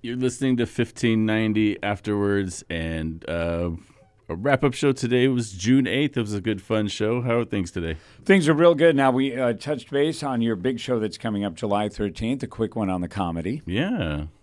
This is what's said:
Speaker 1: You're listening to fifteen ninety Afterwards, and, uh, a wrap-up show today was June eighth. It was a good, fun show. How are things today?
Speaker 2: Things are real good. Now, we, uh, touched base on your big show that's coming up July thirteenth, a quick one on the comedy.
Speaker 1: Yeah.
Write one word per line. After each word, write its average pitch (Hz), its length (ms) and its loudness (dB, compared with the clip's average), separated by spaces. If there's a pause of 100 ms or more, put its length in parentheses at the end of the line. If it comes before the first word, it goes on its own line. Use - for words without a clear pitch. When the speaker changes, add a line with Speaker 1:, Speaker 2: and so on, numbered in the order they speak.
Speaker 1:
You're 117 120 -6
listening 127 420 0
to 117 100 0
fifteen 113 580 0
ninety 110 560 2
Afterwards, 101 880 -2
and, 82 580 -6
uh, 85 440 -2 (580)
a 82 60 -6
wrap-up 131 380 0
show 139 180 2
today 127 360 2
was 120 260 0
June 120 340 2
eighth. 135 300 0
It 120 40 0
was 104 140 -4
a 98 60 -4
good, 98 200 -2
fun 107 260 0
show. 110 340 -2
How 120 180 0
are 117 60 0
things 95 260 -4
today? 82 260 -6 (260)
Speaker 2:
Things 190 240 6
are 160 60 6
real 165 220 6
good. 160 200 6
Now, 135 140 6
we, 131 260 0
uh, 123 180 0
touched 135 360 -6
base 147 320 0
on 131 200 -2
your 113 140 2
big 113 240 -2
show 123 200 -2
that's 107 180 -4
coming 104 260 -4
up 92 120 -4
July 104 340 0
thirteenth, 113 540 -4
a 123 40 -8
quick - 280 -6
one 104 160 -2
on 90 100 -2
the 87 60 -4
comedy. 87 580 -4
Speaker 1:
Yeah. 95 600 -4 (180)